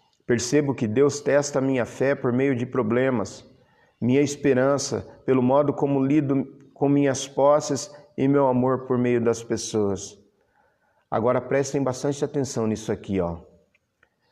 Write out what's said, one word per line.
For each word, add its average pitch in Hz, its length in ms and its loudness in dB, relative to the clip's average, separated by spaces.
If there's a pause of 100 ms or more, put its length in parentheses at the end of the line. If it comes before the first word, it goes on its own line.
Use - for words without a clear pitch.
(260)
percebo 139 480 0
que 117 140 -4
Deus 135 320 2
testa 143 420 0
minha 131 240 0
fé 135 300 -2
por 135 180 -2
meio 135 220 0
de 120 100 -4
problemas, 120 800 -2 (560)
minha 127 200 2
esperança, 135 800 0 (240)
pelo 131 160 2
modo 139 320 2
como 139 300 0
lido 139 420 0 (280)
com 143 160 0
minhas 143 380 2
posses 143 640 2 (260)
e 131 100 2
meu 139 200 4
amor 127 380 0
por 127 120 0
meio 123 240 2
das 117 200 0
pessoas. 104 760 -4 (920)
Agora 120 300 0
prestem 139 420 -2
bastante 143 440 -2
atenção 131 420 -2
nisso 110 240 -4
aqui, 98 280 -4
ó. 85 180 -2 (960)